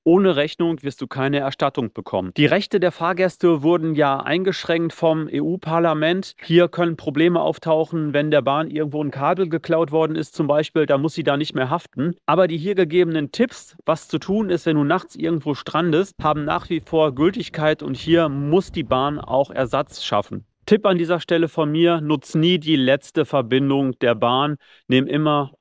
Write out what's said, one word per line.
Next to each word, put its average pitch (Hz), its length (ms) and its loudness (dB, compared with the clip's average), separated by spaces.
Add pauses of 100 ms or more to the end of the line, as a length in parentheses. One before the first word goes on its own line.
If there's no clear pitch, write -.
Ohne 185 320 4
Rechnung 156 480 -2
wirst 139 160 -8
du 131 80 -8
keine 139 320 -2
Erstattung 135 540 -4
bekommen. 92 420 -6
Die 147 100 4
Rechte 185 360 0
der 175 100 2
Fahrgäste 170 720 0
wurden 160 320 2
ja 139 240 2
eingeschränkt 170 720 -2
vom 160 380 0
E-U-Parlament. 165 1040 -2 (100)
Hier 170 240 4
können 170 300 -2
Probleme 160 420 0
auftauchen, 160 720 -2
wenn 143 180 0
der 147 120 4
Bahn 135 280 0
irgendwo 151 320 -4
ein 147 80 -4
Kabel 170 380 -2
geklaut 165 460 -2
worden 160 240 0
ist 156 180 -8
zum 156 120 0
Beispiel, 151 380 2
da 143 120 2
muss 151 160 -2
sie 165 100 -6
da 143 140 0
nicht 151 180 -6
mehr 131 140 -2
haften. 165 440 -4 (120)
Aber 175 240 2
die 165 80 -6
hier 185 180 -4
gegebenen 165 560 0
Tipps, - 540 -4
was 156 240 -2
zu 156 100 -2
tun 202 300 -2
ist, 175 160 -2
wenn 160 100 2
du 147 80 2
nachts 165 320 -2
irgendwo 156 400 -4
strandest, 170 680 -2
haben 151 220 0
nach 160 260 -4
wie 165 120 -4
vor 156 340 0
Gültigkeit 156 680 -2
und 139 120 -6
hier 165 320 2
muss 147 460 0
die 160 100 -4
Bahn 135 340 0
auch 135 320 0
Ersatz 135 540 -4
schaffen. 104 420 -4 (200)
Tipp 208 200 4
an 185 120 4
dieser 165 240 0
Stelle 165 260 0
von 151 240 -2
mir, 165 300 4
nutz 151 340 -2
nie 170 240 4
die 151 160 0
letzte 143 480 0
Verbindung 135 760 0
der 120 160 2
Bahn, 131 420 0 (320)
nimm 131 180 4
immer 147 540 0